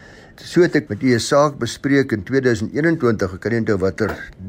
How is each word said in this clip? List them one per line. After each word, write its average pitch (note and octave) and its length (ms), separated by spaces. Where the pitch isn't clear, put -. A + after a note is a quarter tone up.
So - 240
het D#3 100
ek D3 140
met G#2 140
u B2+ 100
'n A#2 60
saak C#3+ 400
bespreek C3+ 520
in G#2 120
tweeduisend B2 500
eenentwintig, B2 600
ek F2+ 60
kan G#2 120
nie A#2 80
onthou G#2+ 180
watter F#2 540